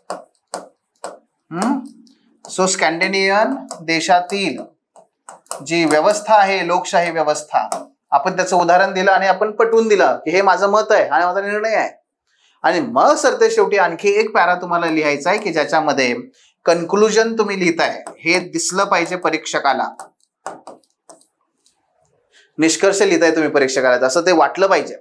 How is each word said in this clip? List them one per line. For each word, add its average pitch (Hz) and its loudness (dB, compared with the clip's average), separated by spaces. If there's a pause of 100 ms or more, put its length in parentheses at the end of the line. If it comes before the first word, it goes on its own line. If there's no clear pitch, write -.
(1500)
हम्म, 220 -2 (800)
so 185 2
स्कॅन्डिनेव्हियन 190 -2 (160)
देशातील 180 -2 (1040)
जी 165 0
व्यवस्था 196 2
आहे 190 2
लोकशाही 175 0
व्यवस्था, 151 -4 (240)
आपण 165 0
त्याचं 180 -2
उदाहरण 180 2
दिलं 190 2
आणि 190 2
आपण 202 0
पटवून 226 2
दिलं 180 4
की 156 -6
हे 185 2
माझं 190 2
मत 214 2
आहे 196 4
आणि 160 0
माझा 180 -2
निर्णय 208 -4
आहे. - -4 (600)
आणि 170 2
मग 147 2
सरते 226 2
शेवटी 202 0
आणखी 175 0
एक 220 0
पॅरा 180 2
तुम्हाला 170 -4
लिहायचा 151 -2
आहे 208 0
की 170 -6
ज्याच्यामध्ये 143 0 (500)
कन्क्लुजन 208 2
तुम्ही 202 -2
लिहिताय, 165 -2 (160)
हे 175 0
दिसलं 175 -4
पाहिजे 180 -2
परीक्षकाला. 143 -4 (2750)
निष्कर्ष 190 0
लिहिताय 170 4
तुम्ही 160 0
परीक्षकाला, 131 2
असं 170 0
ते 180 2
वाटलं 165 2
पाहिजे. 156 0